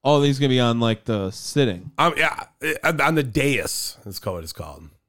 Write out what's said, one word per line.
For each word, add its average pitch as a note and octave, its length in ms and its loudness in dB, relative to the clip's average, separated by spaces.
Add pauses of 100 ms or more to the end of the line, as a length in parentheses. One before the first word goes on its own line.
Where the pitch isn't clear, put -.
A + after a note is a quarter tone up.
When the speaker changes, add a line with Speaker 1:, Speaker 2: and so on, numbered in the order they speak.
Speaker 1:
Oh, C#3+ 200 4
he's C#3 160 2
gonna C#3+ 100 2
be B2+ 100 4
on, A#2 200 2
like, A2+ 260 0
the G2 240 -2
sitting. F#2+ 720 -2
Speaker 2:
Um, D#3+ 180 2
yeah, - 280 0 (380)
uh, E3 100 2 (100)
on D#3+ 100 4
the D3+ 80 2
dais C3 800 -2
is - 220 -12
what F2+ 180 -6
it's D#2 100 -12
called. D#2 360 -16 (200)